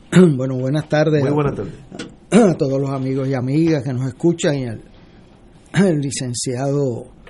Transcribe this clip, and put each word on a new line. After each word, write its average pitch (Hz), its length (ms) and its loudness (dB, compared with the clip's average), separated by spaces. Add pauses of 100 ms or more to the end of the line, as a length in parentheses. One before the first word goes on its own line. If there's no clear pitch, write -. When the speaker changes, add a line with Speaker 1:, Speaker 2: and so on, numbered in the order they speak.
(100)
Speaker 1:
<clears throat> 165 260 6
Bueno, 131 220 -4
buenas 135 300 -2
tardes 151 340 2
Speaker 2:
Muy 139 80 0
Speaker 1:
a - 20 0
Speaker 2:
buenas 147 220 0
Speaker 1:
to-, 107 80 -6
Speaker 2:
tardes. - 880 0
Speaker 1:
<clears throat> - 0 -
a 151 80 2
todos 135 220 0
los 139 100 -4
amigos 135 380 -4
y 135 60 -2
amigas 143 500 0
que 139 100 -4
nos 127 140 -4
escuchan 170 500 0
y 127 80 -6
al, 110 140 -10 (520)
<clears throat> - 400 -20
al 175 280 2
licenciado 131 1080 -4 (240)